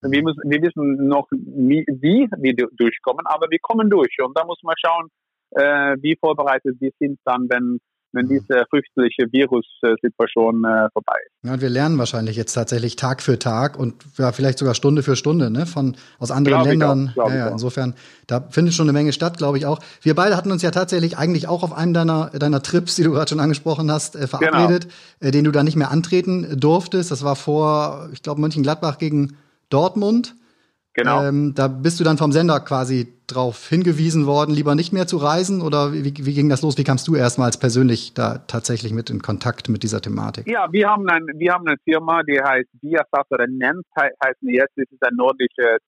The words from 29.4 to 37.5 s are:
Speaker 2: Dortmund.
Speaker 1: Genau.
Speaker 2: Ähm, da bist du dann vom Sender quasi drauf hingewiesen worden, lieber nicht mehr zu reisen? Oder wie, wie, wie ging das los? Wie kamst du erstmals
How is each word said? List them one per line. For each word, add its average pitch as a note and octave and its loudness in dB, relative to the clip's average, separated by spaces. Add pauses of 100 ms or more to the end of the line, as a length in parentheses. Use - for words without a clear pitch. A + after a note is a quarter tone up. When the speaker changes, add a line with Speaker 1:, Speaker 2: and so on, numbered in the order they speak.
Speaker 2:
Dortmund. G3+ 0 (600)
Speaker 1:
Genau. B2 2
Speaker 2:
Ähm, C#3+ 0
da C#3 2
bist C#3 -2
du F3 2
dann D#3 4
vom D#3 2
Sender D#3+ 4
quasi B2+ -2 (140)
drauf B2+ -4
hingewiesen D#3+ 2
worden, D3 2
lieber D3 2
nicht D#3+ 0
mehr F#3 0
zu F3 -4
reisen? F3 0
Oder D3 0
wie, D3+ -4
wie, C#3+ -6
wie C#3+ -2
ging C#3+ 2
das C3 2
los? D3 0
Wie C#3+ 2
kamst C3 0
du E3 2
erstmals B2 2